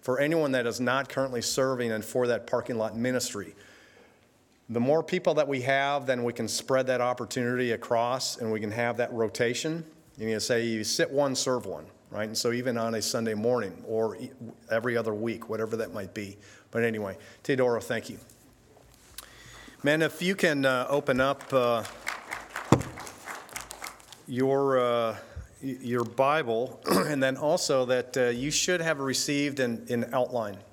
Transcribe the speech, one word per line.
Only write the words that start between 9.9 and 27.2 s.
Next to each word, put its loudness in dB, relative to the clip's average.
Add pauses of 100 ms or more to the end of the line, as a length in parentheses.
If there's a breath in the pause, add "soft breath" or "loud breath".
You -4
know, 0
say 2
you -2
sit 0
one, 2
serve -2
one, -10 (240)
right? -4
And -6
so 0
even -2
on 0
a -2
Sunday -2
morning 0
or 0
e-, -10 (400)
every 2
other 0
week, -4
whatever -2
that -4
might -8
be. -8 (340 loud breath)
But 0
anyway, -2 (260 loud breath)
Teodoro, 2
thank -4
you. -12 (1700 loud breath)
Man, 4
if 0
you 2
can, 2
uh, 4
open 2
up, 2
uh, 4 (2500)
your, 2
uh, 2 (460 loud breath)
y-, -6
your 0
Bible, 2
<clears throat> -2
and 2